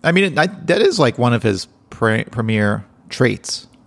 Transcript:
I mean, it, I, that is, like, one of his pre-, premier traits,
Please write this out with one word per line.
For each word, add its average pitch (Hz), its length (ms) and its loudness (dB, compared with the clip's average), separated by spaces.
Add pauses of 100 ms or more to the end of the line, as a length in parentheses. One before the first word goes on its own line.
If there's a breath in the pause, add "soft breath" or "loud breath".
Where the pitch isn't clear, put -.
I 160 80 2
mean, 190 140 4
it, 147 120 -2
I, 160 100 2
that - 340 -2
is, 349 180 2
like, 123 180 2
one 120 160 2
of 110 100 0
his 101 240 -2 (220)
pre-, 110 360 0
premier 107 600 -2 (240)
traits, - 580 -2 (200)